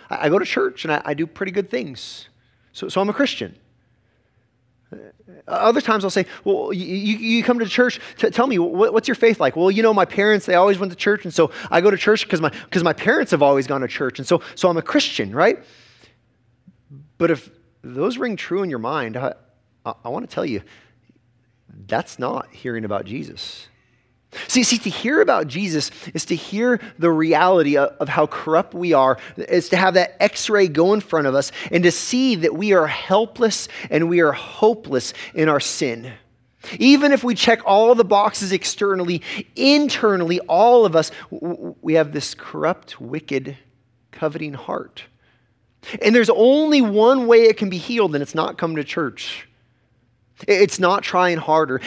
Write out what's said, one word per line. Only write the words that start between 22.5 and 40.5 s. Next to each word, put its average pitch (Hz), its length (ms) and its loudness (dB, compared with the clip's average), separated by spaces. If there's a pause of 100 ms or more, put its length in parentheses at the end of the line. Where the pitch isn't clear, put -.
hearing 113 320 -10
about 98 200 -6
Jesus. - 600 -14 (800)
See, 254 160 2
see, 226 160 0
to - 100 -8
hear 269 320 -2
about 247 240 2
Jesus 156 460 -6 (240)
is 160 100 -6
to 190 100 -2
hear 226 440 -2 (180)
the 170 140 4
reality 160 680 4
of, 139 120 2 (100)
of 143 100 -4
how 151 160 2
corrupt - 480 -2
we 175 180 -4
are. 131 280 4 (180)
It's - 320 -2
to 185 80 2
have 185 160 2
that 180 260 0
x-ray 202 500 2
go 165 240 2
in 214 80 0
front 151 260 -2
of 131 80 0
us 139 160 0 (180)
and 175 140 2
to 175 80 6
see 254 460 0
that 160 180 0
we 202 180 0
are 160 140 4
helpless 220 800 -2 (240)
and 165 180 0
we 175 120 2
are 147 100 4
hopeless 208 800 -2 (220)
in 156 140 2
our 143 100 2
sin. 123 520 -6 (680)
Even 285 320 6
if 247 120 2
we 240 120 -2
check 226 280 2
all 220 300 4
the 233 100 4
boxes 202 480 0
externally, 185 720 -2 (340)
internally, 220 840 2
all 226 440 6